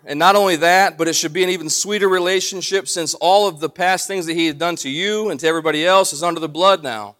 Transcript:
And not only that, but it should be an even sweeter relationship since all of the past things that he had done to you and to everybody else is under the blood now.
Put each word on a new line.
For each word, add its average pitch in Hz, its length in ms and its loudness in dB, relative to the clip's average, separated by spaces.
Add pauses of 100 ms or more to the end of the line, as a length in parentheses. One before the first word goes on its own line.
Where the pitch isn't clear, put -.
And 143 140 -4
not 185 160 6
only 190 220 4
that, 170 400 4
but 165 100 0
it 165 80 0
should 160 160 -4
be 180 120 0
an 180 60 0
even 165 200 -4
sweeter 196 400 0
relationship 185 760 -2
since 160 260 -4
all 196 340 2
of 156 140 -8
the 156 80 -4
past 185 380 -2
things 196 180 -6
that 165 80 -4
he 165 140 0
had 147 100 -4
done 170 200 -4
to 135 120 -8
you 208 400 -2
and 147 100 -6
to 156 80 -2
everybody 160 380 0
else 190 260 4
is 147 120 -8
under 170 180 -2
the 156 80 -4
blood 175 340 2
now. 107 360 -8